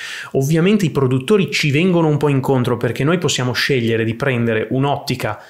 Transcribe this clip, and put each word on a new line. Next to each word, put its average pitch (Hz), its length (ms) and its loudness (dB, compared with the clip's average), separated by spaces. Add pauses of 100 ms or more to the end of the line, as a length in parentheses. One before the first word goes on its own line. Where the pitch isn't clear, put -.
(320)
Ovviamente 165 540 2
i 147 40 2
produttori 135 640 0
ci - 180 -2
vengono 165 380 2
un 151 100 2
po' 151 120 2
incontro, 131 480 2
perché 120 260 -2
noi 170 160 2
possiamo 127 320 -2
scegliere 113 520 0
di 113 120 -2
prendere 117 560 0
un'ottica 127 680 -2 (100)